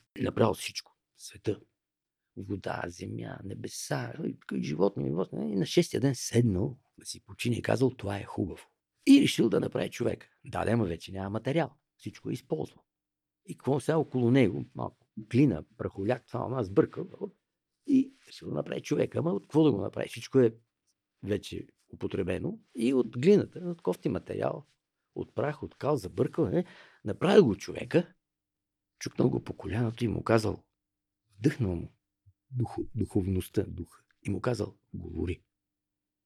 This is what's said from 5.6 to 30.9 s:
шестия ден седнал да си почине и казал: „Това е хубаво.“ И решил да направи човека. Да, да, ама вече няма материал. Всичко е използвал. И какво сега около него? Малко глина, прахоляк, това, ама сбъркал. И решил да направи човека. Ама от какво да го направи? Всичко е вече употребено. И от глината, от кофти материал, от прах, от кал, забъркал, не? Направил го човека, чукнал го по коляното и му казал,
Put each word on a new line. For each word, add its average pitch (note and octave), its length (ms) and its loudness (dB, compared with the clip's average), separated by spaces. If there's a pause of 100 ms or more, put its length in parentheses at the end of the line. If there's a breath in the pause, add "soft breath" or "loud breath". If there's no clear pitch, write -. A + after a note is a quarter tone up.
шестия - 340 0
ден C3+ 140 2
седнал A#2 640 0 (200)
да - 80 -20
си - 140 -14
почине A2+ 360 -4
и - 60 -6
казал: A#2 280 2
„Това G2 280 -6
е G#2 60 -8
хубаво.“ - 420 -6 (400)
И C#4 160 10
решил - 260 2
да - 120 2
направи - 300 -2
човека. - 380 -4 (160)
Да, F#2 200 -4
да, F#2 60 2
ама A#2 140 4
вече E2+ 280 -6
няма F#2+ 180 -6
материал. C3 440 -2 (220)
Всичко - 340 -12
е - 20 -2
използвал. - 520 -8 (640)
И F3+ 100 -12
какво C3+ 240 0
сега D#3+ 180 0
около B2+ 320 2
него? A2+ 340 4 (100)
Малко - 320 -8 (100)
глина, A2 460 2 (140)
прахоляк, G2+ 500 -4
това, - 180 -6
ама A#2+ 200 -2
сбъркал. G2+ 440 2 (800)
И C4+ 260 4 (160)
решил - 200 -14
да - 60 -6
направи - 280 -4
човека. - 360 0
Ама D#3 140 0
от G3+ 100 -4
какво D#3 220 4
да C#3+ 80 6
го G2 80 0
направи? G#2 280 -4
Всичко - 300 0
е A#2 160 6 (680)
вече F2+ 440 -4 (220)
употребено. G2+ 680 -4 (160)
И A3+ 200 2
от A#2+ 240 0
глината, E3+ 400 4
от F3 240 -8
кофти - 260 -2
материал, - 580 -4 (480)
от - 200 -8
прах, C#3+ 280 -4
от - 120 -12
кал, C#3+ 220 -2
забъркал, B2+ 520 -2
не? E3+ 160 2 (400 loud breath)
Направил F3+ 400 6
го G#2 120 4
човека, B2+ 560 0 (880)
чукнал - 320 0
го A#2+ 140 -4
по - 120 -12
коляното A2+ 480 -4
и A2+ 40 0
му E2 140 -2
казал, G#2+ 420 2 (720)